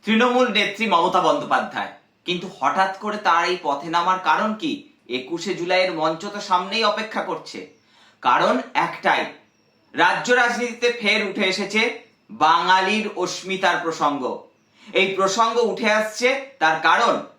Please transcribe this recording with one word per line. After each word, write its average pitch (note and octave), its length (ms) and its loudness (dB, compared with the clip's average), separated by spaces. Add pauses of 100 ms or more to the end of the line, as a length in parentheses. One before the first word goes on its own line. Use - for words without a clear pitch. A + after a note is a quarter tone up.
তৃণমূল A#3+ 440 4
নেত্রী G#3 380 -2
মমতা F3+ 340 2
বন্দ্যোপাধ্যায়। C#3 720 0 (320)
কিন্তু F3+ 260 -6 (100)
হঠাৎ F#3+ 380 0
করে G#3 180 -6
তার F3 280 2
এই F3+ 180 0
পথে C#3+ 260 -4
নামার F3 300 0
কারণ G#3 360 0
কি? D3 340 -6 (200)
একুশে E3 460 -6
জুলাইয়ের F3+ 380 0
মঞ্চ D#3+ 340 -2
তো G#3 140 -10
সামনেই G3 440 -2
অপেক্ষা G#3+ 380 -2
করছে। D#3 440 -10 (540)
কারণ F3 400 2 (140)
একটাই, E3 500 0 (680)
রাজ্য F#3+ 400 2
রাজনীতিতে A#3+ 600 0
ফের G#3 380 0
উঠে F#3+ 140 -2
এসেছে G#3 540 -2 (320)
বাঙালির F#3 840 2
অস্মিতার F3+ 680 -2
প্রসঙ্গ। C#3+ 600 -2 (500)
এই F#3+ 220 2
প্রসঙ্গ A3 440 2
উঠে A3 340 0
আসছে B3 680 0
তার D#3+ 220 2
কারণ F3+ 400 2 (180)